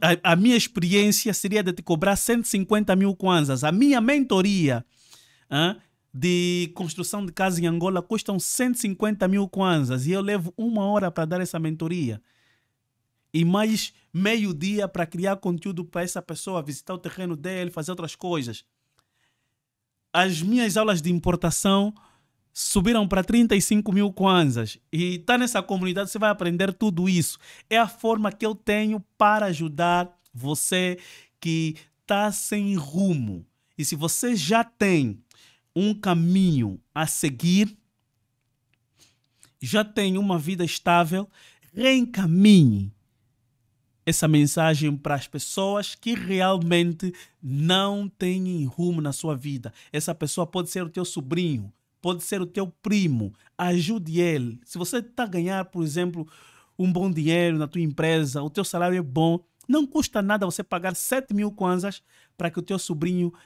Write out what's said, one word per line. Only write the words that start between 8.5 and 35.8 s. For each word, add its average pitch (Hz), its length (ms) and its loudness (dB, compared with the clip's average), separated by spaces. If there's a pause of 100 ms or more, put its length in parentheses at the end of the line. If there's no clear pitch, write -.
e - 60 -6
cinquenta 208 460 -2
mil 196 220 2
kwanzas. 143 580 0
E 165 40 0
eu 196 100 0
levo 202 340 -2
uma 220 300 -2
hora 202 260 0
pra 165 140 -2
dar 180 160 -2
essa 175 180 -6
mentoria. 160 640 -4 (1120)
E 165 100 2
mais 208 520 0 (180)
meio 208 400 0
dia 190 340 -4
pra 175 200 -4
criar 190 300 -4
conteúdo 185 460 -6
pra 170 200 -6
essa 180 180 -8
pessoa, 175 420 -8
visitar 143 300 -12
o 185 60 -10
terreno 180 360 -8
dele, 180 360 -8
fazer 165 220 -8
outras 170 220 -10
coisas. 147 520 -6 (1500)
As 175 300 0
minhas 220 340 0
aulas 214 240 2
de 165 100 -2
importação 185 840 0 (580)
subiram 202 540 2
pra 185 160 0
trinta 226 320 4
e 196 80 4
cinco 208 300 2
mil 202 200 2
kwanzas. 156 640 2 (160)
E 175 280 -2
tá 240 180 2
nessa 233 240 0
comunidade, 190 480 -4
você 214 80 -8
vai 208 120 2
aprender 185 420 0
tudo 185 360 0
isso. 180 300 0 (320)
É 220 80 2
a 226 80 4
forma 220 460 -2
que 208 120 -8
eu 214 120 -2
tenho 214 440 -2 (160)
para 214 300 4
ajudar 175 680 0 (220)
você 180 640 -2 (400)
que 160 380 -2 (280)
tá 202 280 0
sem 202 420 -2
rumo. 143 720 -2 (320)
E 151 60 -4
se 170 100 -4
você 170 400 -2
já 214 300 2
tem 165 580 0 (540)
um 208 180 2